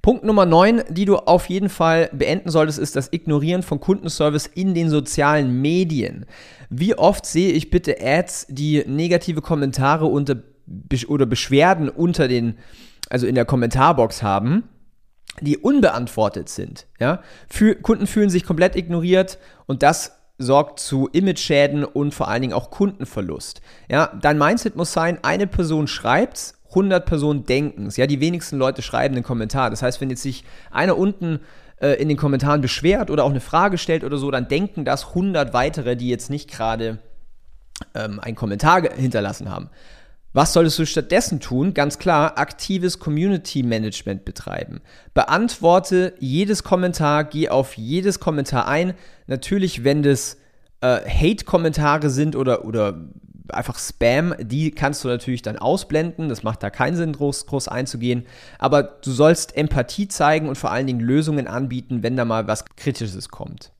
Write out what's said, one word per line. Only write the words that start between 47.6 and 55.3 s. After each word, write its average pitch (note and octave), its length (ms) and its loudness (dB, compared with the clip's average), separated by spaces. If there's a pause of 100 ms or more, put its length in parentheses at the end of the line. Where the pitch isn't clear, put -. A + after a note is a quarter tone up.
jedes F3 420 -2
Kommentar C#3 480 -2
ein. E3+ 280 0 (340)
Natürlich, D3+ 560 -2
wenn C#3+ 180 2
das, C#3 360 0 (420)
äh, B2+ 280 0
Hate-Kommentare D#3 1040 2
sind D3 240 0
oder, C3 300 0
oder G#2 340 -2 (500)
einfach - 300 -6
Spam, D3 600 0
die C#3+ 320 -4
kannst C#3+ 320 -4
du C3 40 -2
natürlich B2 340 -4